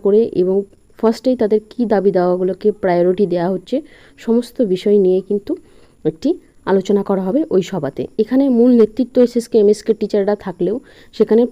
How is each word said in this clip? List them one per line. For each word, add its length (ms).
করে 160
এবং 140
ফার্স্টেই 420
তাদের 180
কী 100
দাবি 240
দাওয়াগুলোকে 500
প্রায়োরিটি 500
দেওয়া 200
হচ্ছে, 220
সমস্ত 320
বিষয় 320
নিয়ে 140
কিন্তু 220
একটি 240
আলোচনা 380
করা 180
হবে 140
ওই 60
সভাতে। 320
এখানে 220
মূল 220
নেতৃত্ব 360
এসএসকে, 380
এমএসকে 360
টিচাররা 360
থাকলেও 300
সেখানে 240